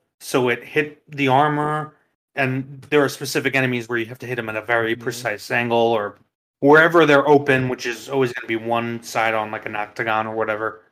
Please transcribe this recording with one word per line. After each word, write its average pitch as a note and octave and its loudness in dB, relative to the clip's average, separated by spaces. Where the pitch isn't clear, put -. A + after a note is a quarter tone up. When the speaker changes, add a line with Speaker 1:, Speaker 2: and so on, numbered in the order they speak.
Speaker 1:
so B2 0
it A#2+ -2
hit D3+ -4
the C#3 -2
armor, D3+ 0
and C3+ -4
there D3 4
are C3+ 2
specific C#3 -4
enemies B2 0
where A#2+ -4
you A2 -4
have B2 -16
to A#2+ -14
hit A#2+ -6
'em A2+ -6
at G#2+ -8
a G#2+ -4
very A2+ 0
Speaker 2:
Mm-hmm. A#2+ -10
Speaker 1:
precise A#2 -8
angle, A#2+ 0
or A2+ 0
wherever D#3+ 6
they're C#3+ 6
open, C3+ 4
which B2 -6
is A2+ -8
always C3 0
gonna A#2+ -10
be A2+ -4
one A#2 -4
side A2+ -2
on, G#2+ -4
like, G#2+ -10
an G#2+ -10
octagon A2 -4
or A2 -8
whatever. A2 -4